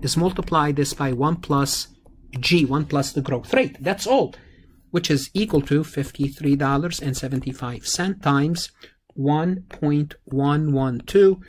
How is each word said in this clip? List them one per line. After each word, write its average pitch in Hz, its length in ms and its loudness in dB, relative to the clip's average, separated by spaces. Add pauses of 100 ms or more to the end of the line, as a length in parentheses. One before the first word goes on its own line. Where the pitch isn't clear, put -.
is 131 140 -2
multiply 165 560 2
this 143 220 0
by 139 180 -2
one 143 240 0
plus 139 520 -2 (520)
G, 170 240 4
one 139 220 0
plus 139 260 -2
the 147 80 -2
growth 135 340 -4
rate. 262 260 2
That's 190 260 -4
all, 233 280 2 (560)
which 175 200 -2
is 135 220 0
equal 196 300 0
to 147 220 0
fifty-three 139 720 -2
dollars 143 420 0
and 135 180 -4
seventy-five 131 680 -6
cents 190 380 -4
times 147 480 0 (420)
one 156 540 0
point 147 560 -2
one 143 480 0
one 131 340 0
two, 190 420 6